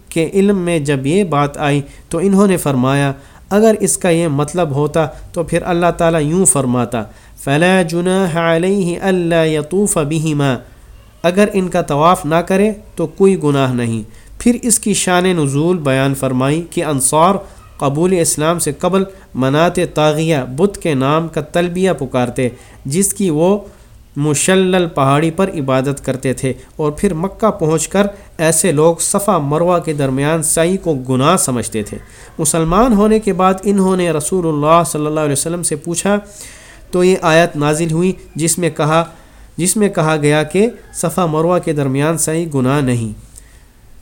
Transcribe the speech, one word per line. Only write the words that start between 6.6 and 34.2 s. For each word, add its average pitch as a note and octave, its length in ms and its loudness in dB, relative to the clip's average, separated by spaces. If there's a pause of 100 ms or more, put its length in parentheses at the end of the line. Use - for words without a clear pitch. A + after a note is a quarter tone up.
'فَلَا F3 460 2
جُنَاحَ F3 560 0
عَلَيْهِ E3+ 600 0 (100)
أَلَّا E3+ 360 2
يَطُوفَ D#3+ 560 0
بِهِمَا'، D3 560 0 (680)
اگر F#3 300 2
ان F#3 160 0
کا F3 140 0
طواف D#3+ 420 2
نہ D3+ 100 -2
کرے F#3+ 380 2 (240)
تو E3 100 -2
کوئی F#3+ 360 2
گناہ C#3 300 2
نہیں۔ A#2 300 -2 (360)
پھر A#3+ 240 2
اس A#3+ 160 0
کی G3+ 160 -2
شان F3+ 300 0
نزول E3 540 0
بیان C3+ 360 0
فرمائی C3+ 560 0
کہ F3 140 -4
انصار D#3 500 2 (440)
قبول D#3+ 400 0
اسلام E3 400 0
سے D3+ 140 -4
قبل F#3 320 0 (300)
منات D3+ 440 2 (160)
طاغیہ، D#3 420 2 (200)
بت G3 260 0
کے E3 120 0
نام D3 340 0
کا D#3 120 -6
تلبیہ F3 520 -2
پکارتے، B2 560 -2 (360)
جس E3+ 300 -2
کی F#3+ 160 0
وہ F3 280 2 (580)
مشلل F#3 720 2
پہاڑی D3 440 0
پر F#3+ 180 -2
عبادت C3+ 560 -2
کرتے B2+ 280 -4
تھے، B2+ 200 -4 (240)
اور D3+ 160 -2
پھر F#3 220 -2
مکہ F#3+ 360 -2
پہنچ D#3+ 380 0
کر G3+ 180 2 (320)
ایسے E3 340 2
لوگ D#3+ 240 4
صفا G3 420 0
مروہ D#3+ 400 0
کے E3 140 -4
درمیان C#3+ 500 0
سعی E3+ 340 0
کو F3 180 -2
گناہ C3 420 2
سمجھتے A#2 460 -2
تھے۔ - 140 -10 (420)
مسلمان E3+ 540 2
ہونے G#3+ 260 4
کے G#3 140 -2
بعد F#3 300 2
انہوں G3 340 2
نے F3 140 0
رسول E3 360 -2